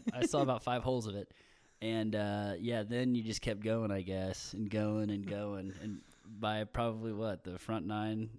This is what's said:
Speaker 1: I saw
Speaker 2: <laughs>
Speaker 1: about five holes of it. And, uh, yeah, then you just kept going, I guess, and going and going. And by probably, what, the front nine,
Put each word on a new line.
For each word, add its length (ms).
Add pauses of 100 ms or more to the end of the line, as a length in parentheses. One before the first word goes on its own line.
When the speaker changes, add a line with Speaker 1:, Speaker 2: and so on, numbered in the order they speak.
(120)
Speaker 1:
I 140
saw 160
Speaker 2:
<laughs> 0
Speaker 1:
about 220
five 180
holes 240
of 80
it. 180 (480)
And, 360
uh, 420
yeah, 240
then 320
you 80
just 180
kept 200
going, 320
I 100
guess, 520
and 140
going 420
and 140
going. 480 (120)
And 160 (400)
by 240
probably, 480
what, 320
the 160
front 260
nine, 420 (100)